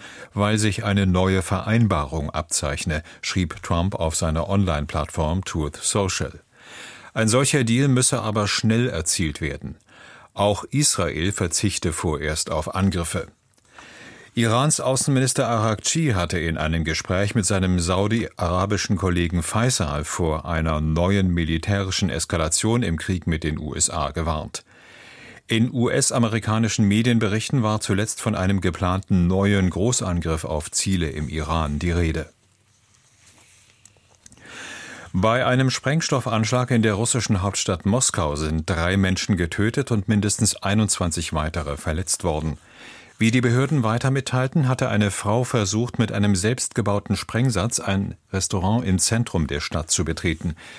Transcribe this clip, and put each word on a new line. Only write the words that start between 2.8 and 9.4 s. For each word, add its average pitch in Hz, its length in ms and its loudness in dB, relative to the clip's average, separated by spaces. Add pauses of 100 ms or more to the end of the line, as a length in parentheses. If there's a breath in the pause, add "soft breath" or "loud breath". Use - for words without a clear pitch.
schrieb - 400 -4
Trump 87 320 -2
auf 80 220 -2
seiner 82 320 0
Online-Plattform 82 960 -2
Truth 76 360 -4
Social. - 520 -2 (840 loud breath)
Ein 110 140 2
solcher 131 340 2
Deal 120 240 4
müsse 127 360 2
aber 107 260 0
schnell 113 400 2
erzielt 82 520 -2